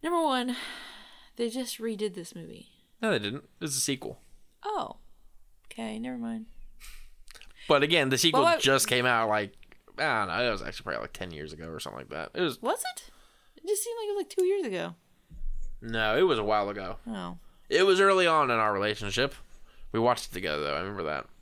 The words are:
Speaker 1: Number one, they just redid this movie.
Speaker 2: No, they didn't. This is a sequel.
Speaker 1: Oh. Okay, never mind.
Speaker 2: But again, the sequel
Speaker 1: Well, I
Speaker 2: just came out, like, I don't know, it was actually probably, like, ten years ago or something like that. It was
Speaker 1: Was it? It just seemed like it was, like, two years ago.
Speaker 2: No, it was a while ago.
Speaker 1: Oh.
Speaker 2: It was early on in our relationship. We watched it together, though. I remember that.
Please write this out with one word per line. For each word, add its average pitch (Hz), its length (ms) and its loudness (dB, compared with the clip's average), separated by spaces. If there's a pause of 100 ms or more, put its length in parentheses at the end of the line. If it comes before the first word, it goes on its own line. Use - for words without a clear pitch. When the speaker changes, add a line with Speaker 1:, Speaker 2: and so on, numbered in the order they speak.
Speaker 1:
Number 339 180 2
one, 254 340 2 (800)
they 240 120 0
just 240 300 -4
redid 214 340 -2
this 175 220 -12
movie. - 340 -14 (320)
Speaker 2:
No, 220 120 0
they 139 60 4
didn't. 104 260 -4 (160)
This 156 100 -4
is 135 80 -2
a - 20 0
sequel. - 400 -4 (420)
Speaker 1:
Oh. - 340 -6 (760)
Okay, 220 260 -8
never 247 200 -8
mind. 233 260 -8 (1200)
Speaker 2:
But 143 160 6
again, 151 280 4
the 135 80 2
sequel 165 240 4
Speaker 1:
Well, 330 140 6
I - 20 0
Speaker 2:
just 135 300 4
came 123 180 2
out, 113 240 4
like, 104 240 0 (420)
I - 60 -2
don't 113 240 0
know, 104 220 0
it - 20 0
was 101 100 -2
actually - 220 -10
probably, 64 200 -6
like, - 100 -10
ten 92 180 -10
years 76 220 -10
ago 80 160 -12
or 80 100 -10
something - 220 -8
like 65 100 -14
that. 78 240 -8
It - 80 -4
was 156 180 -2
Speaker 1:
Was 294 220 -2 (140)
it? - 140 -16 (460)
It 320 120 -12
just 415 160 0
seemed 466 160 -6
like 427 80 -4
it 403 80 -2
was, 392 80 -2
like, - 40 -20
two - 160 2
years 381 220 0
ago. 175 300 -4 (840)
Speaker 2:
No, 113 380 2
it 170 40 6
was 175 140 6
a 110 60 0
while 104 260 2
ago. 98 280 -6 (120)
Speaker 1:
Oh. 196 300 -8 (320)
Speaker 2:
It 180 160 6
was 190 140 6
early 190 260 8
on 156 240 6
in 117 60 4
our 107 180 4
relationship. 104 640 0 (560)
We 113 80 0
watched 120 320 2
it - 20 -14
together, 78 300 -2
though. 71 100 -2
I 73 60 -2
remember 98 240 -4
that. 76 220 -4 (160)